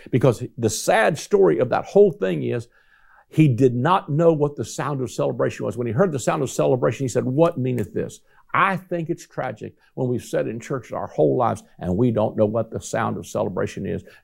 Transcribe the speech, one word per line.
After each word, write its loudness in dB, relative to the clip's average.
Because 2
the 0
sad 2
story 2
of 0
that -2
whole 6
thing -2
is -4
he 6
did 4
not 0
know 4
what 0
the -6
sound -6
of -6
celebration -2
was. -6
When -4
he -4
heard 2
the -4
sound -2
of -4
celebration, 0
he -2
said, -2
"What 2
meaneth -2
this?" -8
I 2
think -6
it's -8
tragic -10
when -2
we've -2
sat -4
in -8
church -8
our -6
whole 2
lives 0
and -2
we 4
don't 0
know 4
what -2
the -8
sound -4
of -10
celebration -4
is. -6